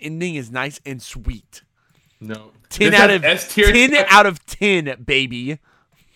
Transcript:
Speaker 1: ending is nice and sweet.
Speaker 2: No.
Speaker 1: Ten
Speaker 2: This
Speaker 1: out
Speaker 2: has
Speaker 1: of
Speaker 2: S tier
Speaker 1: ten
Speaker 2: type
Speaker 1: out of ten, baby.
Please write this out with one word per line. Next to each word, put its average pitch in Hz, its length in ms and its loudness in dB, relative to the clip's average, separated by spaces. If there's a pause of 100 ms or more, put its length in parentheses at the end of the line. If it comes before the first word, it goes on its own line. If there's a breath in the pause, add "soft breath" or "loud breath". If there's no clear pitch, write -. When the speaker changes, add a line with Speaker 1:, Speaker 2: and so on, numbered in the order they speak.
Speaker 1:
ending 160 340 -10
is 123 160 -12
nice 131 360 -10
and 131 120 -14
sweet. - 600 -14 (580)
Speaker 2:
No. 110 320 -16 (180)
Speaker 1:
Ten 208 220 0
Speaker 2:
This 202 80 6
Speaker 1:
out 202 120 6
Speaker 2:
has 190 80 2
Speaker 1:
of 156 60 -4
Speaker 2:
S 175 280 -2
tier 208 180 4
Speaker 1:
ten 247 200 4
Speaker 2:
type 294 180 0
Speaker 1:
out 202 160 6
of 180 220 -4
ten, 156 580 -4
baby. 131 540 -4 (560)